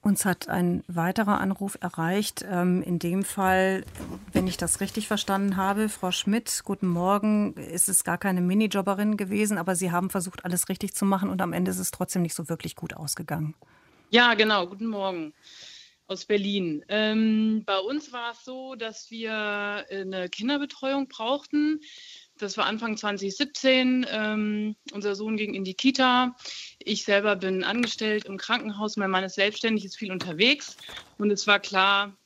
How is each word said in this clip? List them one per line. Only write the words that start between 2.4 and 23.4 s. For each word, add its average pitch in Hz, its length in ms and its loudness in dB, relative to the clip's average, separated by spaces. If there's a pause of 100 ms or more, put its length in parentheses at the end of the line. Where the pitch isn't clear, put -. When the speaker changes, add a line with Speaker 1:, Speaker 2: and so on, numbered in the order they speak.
Speaker 1:
Ähm, 180 340 2
in 175 160 -2
dem 185 260 0
Fall, 190 600 2 (480)
wenn 185 140 2
ich 180 120 -4
das - 240 -2
richtig 208 260 -4
verstanden 196 480 0
habe, 196 320 2
Frau 185 240 -4
Schmidt, 214 520 0
guten 196 220 -2
Morgen, 202 680 2
ist 180 340 -2
es 190 160 2
gar 180 140 0
keine 185 240 2
Minijobberin 202 760 2
gewesen, 208 400 0
aber 180 180 0
Sie 175 160 0
haben 175 200 0
versucht, 185 340 -4
alles 175 240 -2
richtig 190 260 -4
zu 202 120 0
machen 196 240 2
und 180 100 -2
am 170 140 -2
Ende 180 160 0
ist 180 100 -4
es 185 100 -4
trotzdem - 300 -2
nicht 170 140 0
so 160 160 -8
wirklich 160 260 -6
gut - 180 -10
ausgegangen. 156 600 -6 (560)
Speaker 2:
Ja, 240 240 6
genau. 208 320 2
Guten 202 200 -8
Morgen 190 460 -4 (760)
aus 190 160 -8
Berlin. 196 640 0
Ähm, 220 800 2
bei 196 140 2
uns 254 320 -4
war 240 180 -6
es - 140 -16
so, 262 320 -12
dass 220 340 -10
wir, 208 760 -4
äh, 196 140 -8
eine 185 260 -6
Kinderbetreuung 269 800 -2
brauchten. 294 720 0 (580)
Das 202 200 -6
war - 80 4
Anfang 214 300 -2
zwanzig 196 400 -4
siebzehn. 254 760 2